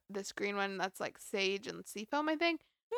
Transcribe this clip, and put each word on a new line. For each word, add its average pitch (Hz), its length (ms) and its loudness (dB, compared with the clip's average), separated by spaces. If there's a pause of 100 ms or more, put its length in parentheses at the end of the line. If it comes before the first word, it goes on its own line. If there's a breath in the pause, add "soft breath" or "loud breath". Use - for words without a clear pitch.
this 196 240 -4
green 202 240 0
one 196 200 0
that's, 190 220 -2
like, - 180 -4
sage 196 500 0
and 170 180 -8
seafoam, 285 420 -2
I 320 80 4
think. 330 260 2 (360)